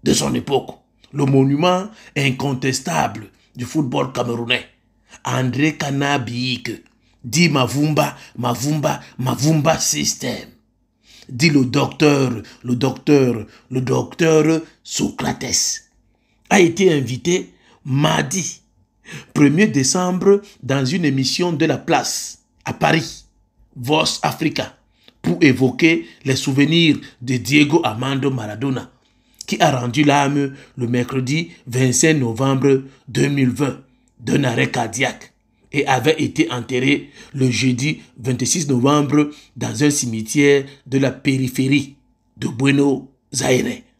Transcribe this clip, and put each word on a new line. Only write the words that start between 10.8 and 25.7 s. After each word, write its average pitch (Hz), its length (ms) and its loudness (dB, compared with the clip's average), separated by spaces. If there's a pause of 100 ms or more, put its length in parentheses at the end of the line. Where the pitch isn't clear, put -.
Dit 139 220 0
le 143 140 4
docteur, 139 680 2 (320)
le 123 140 -2
docteur, 127 680 2 (260)
le 131 100 -2
docteur 156 840 2 (220)
Socrates, - 1040 -4 (580)
a 196 120 4
été 180 320 4
invité 127 600 -2 (320)
mardi 147 760 -2 (720)
premier 147 320 4
décembre 180 720 2 (220)
dans 135 220 -2
une 170 200 -2
émission 139 480 0
de 160 140 0
La 135 120 0
Place - 680 -4 (200)
à - 80 -6
Paris, 156 520 -2 (500)
Vox 143 480 -2
Africa, - 540 -4 (460)
pour 175 180 -2
évoquer 160 680 4 (180)